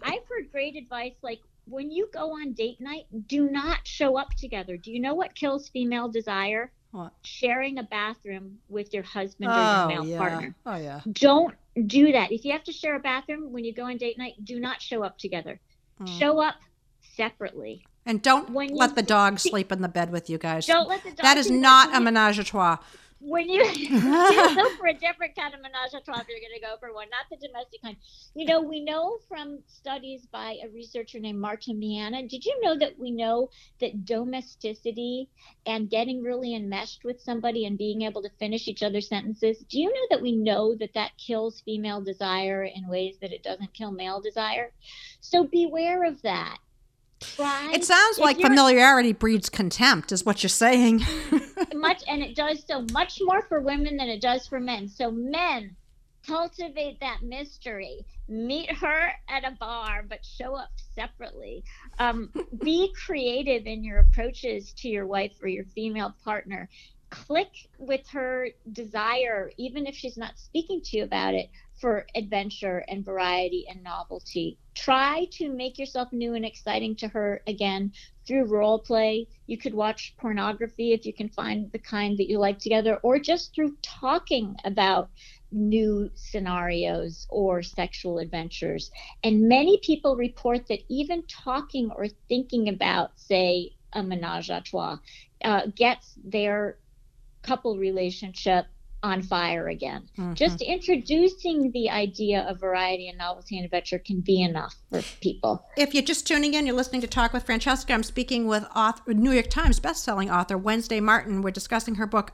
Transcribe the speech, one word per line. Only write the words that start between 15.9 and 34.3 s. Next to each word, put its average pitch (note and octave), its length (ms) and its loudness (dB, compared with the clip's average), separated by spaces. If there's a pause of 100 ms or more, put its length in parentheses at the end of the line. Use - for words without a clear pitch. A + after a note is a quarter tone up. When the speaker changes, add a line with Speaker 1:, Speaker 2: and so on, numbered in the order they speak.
Speaker 2:
Mm. F3+ 160 -8
Speaker 1:
Show G3 240 4
up G3+ 140 0 (600)
separately. F#3+ 720 -8 (220)
Speaker 2:
And A3 160 0
don't C4+ 260 4
Speaker 1:
When C#4 200 -4
you C#4+ 60 -6
Speaker 2:
let B3+ 200 4
the A#3 60 4
Speaker 1:
see G3 60 -2
Speaker 2:
dog G3+ 320 6
sleep G3+ 320 0
in F#3 120 -2
the F3+ 40 -2
bed F3 240 -2
with E3+ 180 -6
you D#3+ 100 -4
guys. D#3+ 260 -2
Speaker 1:
Don't E4 240 4
let F#4+ 140 -4
the F#4+ 60 -14
dog D4 120 -14
Speaker 2:
That C#4 160 8
is C4+ 80 4
Speaker 1:
sleep B3+ 120 4
in C4 40 4
the C4 60 8
Speaker 2:
not C4 240 12
Speaker 1:
bed. C4 60 4
Speaker 2:
a A#3+ 40 6
menage A3 380 6
a G3+ 40 -2
trois. F3 340 2 (440)
Speaker 1:
When E4 280 -2
you, F#4+ 160 4
<laughs> G4 100 0
you D4 140 -6
Speaker 2:
<laughs> C4 120 6
Speaker 1:
go F4+ 760 6
for F#4 100 -2
a D#4+ 60 4
different E4+ 420 -4
kind D4 180 -6
of C#4 80 -20
menage C4 320 -8
a C#4+ 80 -12
trois A#3+ 200 -10
if A#3 80 -16
you're A3+ 100 -12
gonna A3+ 220 -16
go A3 180 -12
for A#3 140 -16
one, G#3+ 180 -14
not B3+ 180 -6
the C#4+ 160 -14
domestic B3 380 -16
kind. G#3+ 140 -14 (360)
You D#4 120 -8
know, D#4+ 160 4
we D#4 220 -8
know E4 440 -4
from D4 400 -12
studies C4+ 640 -12
by A3 320 -10
a A3+ 60 -14
researcher A#3 500 -12
named G#3 200 -8
Marta G#3+ 340 -6
Miana, G#3+ 520 -6
did C4 200 -12
you C5 180 -2
know D#4+ 160 2
that - 180 -2
we B3 140 -6
know A#3 380 0 (320)
that G#3 240 -4
domesticity A#3+ 1200 -6 (380)